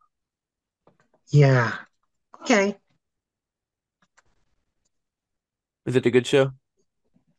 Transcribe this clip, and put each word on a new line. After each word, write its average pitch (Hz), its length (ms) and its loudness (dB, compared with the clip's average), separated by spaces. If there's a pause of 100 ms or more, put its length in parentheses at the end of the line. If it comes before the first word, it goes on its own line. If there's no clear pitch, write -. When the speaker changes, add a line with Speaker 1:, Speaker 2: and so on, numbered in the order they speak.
(1300)
Speaker 1:
Yeah. 135 460 2 (680)
Okay. 208 360 -2 (3000)
Speaker 2:
Is 127 100 -6
it 127 100 0
a 123 60 2
good 123 140 2
show? 135 280 0 (840)